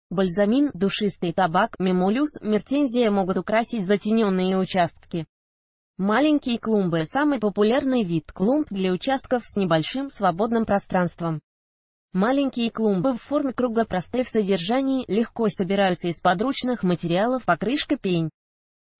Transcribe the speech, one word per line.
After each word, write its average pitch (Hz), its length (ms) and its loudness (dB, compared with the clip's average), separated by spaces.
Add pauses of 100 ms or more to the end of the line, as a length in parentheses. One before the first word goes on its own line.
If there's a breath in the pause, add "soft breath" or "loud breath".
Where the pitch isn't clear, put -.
(100)
Бальзамин, 202 640 2
душистый 185 580 -2
табак, 180 460 0
мимолюс, 190 640 0
мертензия 233 680 0
могут 190 260 0
украсить 220 480 -2
затенённые 196 720 2
участки. 175 640 -2 (760)
Маленькие 240 600 2
клумбы — 185 480 0
самый 285 320 0
популярный 226 640 2
вид 170 300 -4
клумб 269 380 0
для 190 220 -2
участков 254 520 -2
с - 120 -10
небольшим 196 540 0
свободным 220 560 0
пространством. 175 720 -2 (720)
Маленькие 240 600 0
клумбы 208 400 0
в 233 60 -6
форме 277 340 -4
круга 226 320 0
просты 214 400 -4
в - 40 -6
содержании, 226 800 0
легко 220 420 0
собираются 190 600 0
из 170 120 -6
подручных 185 640 0
материалов, 185 600 0
покрышка, 226 520 -2
пень. 170 340 -2 (680)